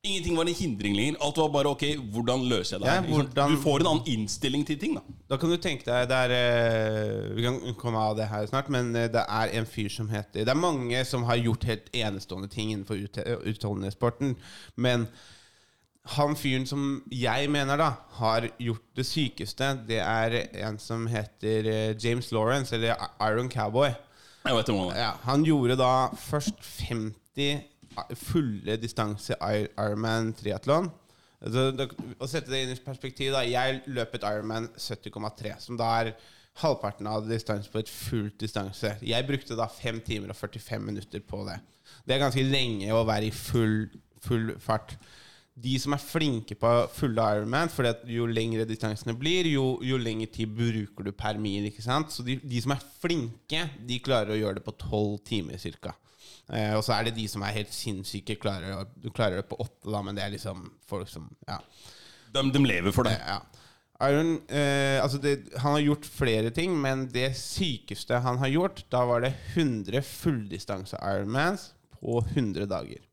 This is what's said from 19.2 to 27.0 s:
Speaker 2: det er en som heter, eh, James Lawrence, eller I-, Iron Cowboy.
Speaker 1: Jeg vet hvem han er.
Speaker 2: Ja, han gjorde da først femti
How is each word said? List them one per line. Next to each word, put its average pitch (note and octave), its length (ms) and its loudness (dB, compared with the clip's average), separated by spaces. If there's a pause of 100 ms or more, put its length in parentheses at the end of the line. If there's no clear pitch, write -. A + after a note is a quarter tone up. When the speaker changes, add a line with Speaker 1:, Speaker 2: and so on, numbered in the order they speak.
Speaker 2:
det A2+ 140 0
er A2+ 480 2 (160)
en G#2+ 140 -4
som A2+ 280 -6
heter, A2 640 0
eh, A2 320 0
James A#2 320 0
Lawrence, A#2+ 400 2
eller A2+ 240 2
I-, - 320 -2
Iron A#2+ 220 0
Cowboy. A#2+ 420 2 (540)
Speaker 1:
Jeg C3 100 4
vet A2 100 4
hvem G#2+ 140 2
han F2+ 160 -2
er. - 20 -2
Speaker 2:
Ja, A2+ 140 0 (120)
han C#3 200 4
gjorde C3+ 320 6
da C3 400 6
først D3+ 480 -2
femti A#2+ 840 -4 (640)